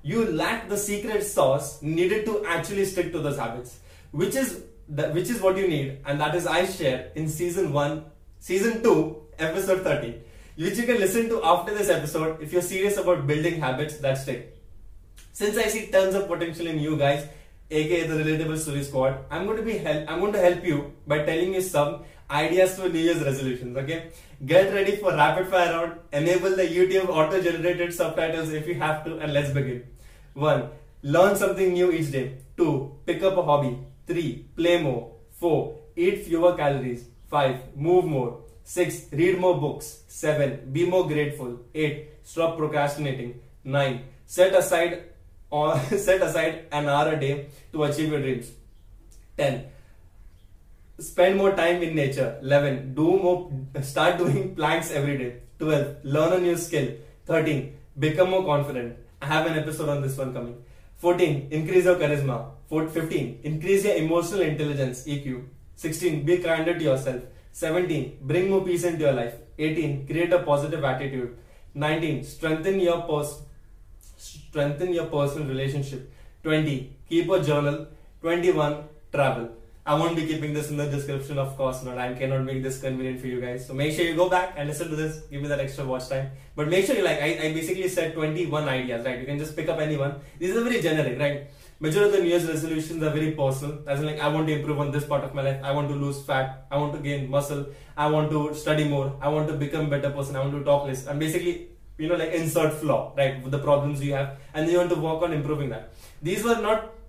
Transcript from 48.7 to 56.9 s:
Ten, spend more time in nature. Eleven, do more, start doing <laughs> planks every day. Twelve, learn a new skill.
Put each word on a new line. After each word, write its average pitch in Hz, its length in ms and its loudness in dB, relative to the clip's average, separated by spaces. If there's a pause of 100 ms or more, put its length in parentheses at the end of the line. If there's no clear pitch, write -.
Ten, 131 300 -2 (1300)
spend 185 400 4
more 196 180 6
time 175 260 2
in 160 120 -2
nature. 135 480 0
Eleven, 135 520 2
do 165 240 4
more, 180 320 2 (320)
start 175 360 2
doing 147 360 0
<laughs> - 20 -10
planks 160 340 0
every 143 280 -2
day. 123 180 -6 (220)
Twelve, 151 440 0
learn 156 320 2
a 185 60 4
new 175 160 2
skill. 139 380 -2 (300)